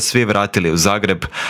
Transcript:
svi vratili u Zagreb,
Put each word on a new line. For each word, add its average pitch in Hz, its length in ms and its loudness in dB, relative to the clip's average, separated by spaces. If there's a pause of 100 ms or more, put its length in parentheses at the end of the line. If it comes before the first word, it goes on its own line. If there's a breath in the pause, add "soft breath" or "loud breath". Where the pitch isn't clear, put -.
svi 123 180 2
vratili 101 460 0
u 85 60 2
Zagreb, 98 480 0 (240 loud breath)